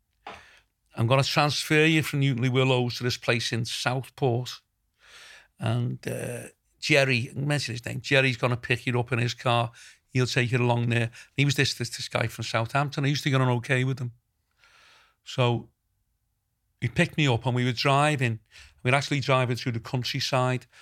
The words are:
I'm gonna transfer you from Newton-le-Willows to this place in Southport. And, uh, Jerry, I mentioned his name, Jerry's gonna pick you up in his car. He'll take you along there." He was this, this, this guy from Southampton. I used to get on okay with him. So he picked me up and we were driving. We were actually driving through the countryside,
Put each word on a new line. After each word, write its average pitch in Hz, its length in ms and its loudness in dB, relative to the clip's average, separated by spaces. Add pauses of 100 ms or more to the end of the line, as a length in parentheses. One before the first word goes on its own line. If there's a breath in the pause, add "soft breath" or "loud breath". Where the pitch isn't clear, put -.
(960 loud breath)
I'm 117 120 0
gonna 135 160 4
transfer 151 640 2
you 160 180 4
from - 160 -4
Newton-le-Willows 127 800 2
to - 60 -6
this 120 120 0
place - 380 -2
in 113 100 -2
Southport. 123 960 -4 (1040 loud breath)
And, 120 460 -4
uh, 120 400 -8 (320)
Jerry, 135 560 2
I - 20 -14
mentioned 139 400 -2
his 120 80 -10
name, 123 140 -6
Jerry's 135 380 2
gonna 123 180 0
pick 120 320 -4
you 120 100 0
up 120 140 -2
in 120 80 0
his 120 140 0
car. 117 400 0 (340 loud breath)
He'll 127 180 0
take 123 280 0
you 131 40 2
along 120 300 2
there." 117 240 0 (240 loud breath)
He 139 80 2
was 143 120 2
this, 139 180 2
this, 120 160 -6
this - 180 -10
guy 117 200 -2
from 110 180 -10
Southampton. 139 580 0
I 139 60 2
used 143 140 0
to 156 60 0
get 135 120 4
on 127 80 4
okay 127 340 0
with 131 160 -2
him. 120 140 -8 (1120 soft breath)
So 120 440 0 (1120)
he - 80 -2
picked 170 300 -2
me 151 100 4
up 117 180 2
and 127 80 0
we 123 120 0
were 127 80 0
driving. 135 680 2 (420 loud breath)
We 127 100 0
were 135 60 6
actually 143 220 -2
driving 127 380 0
through 123 160 -4
the 113 80 -6
countryside, 127 840 -2 (160 soft breath)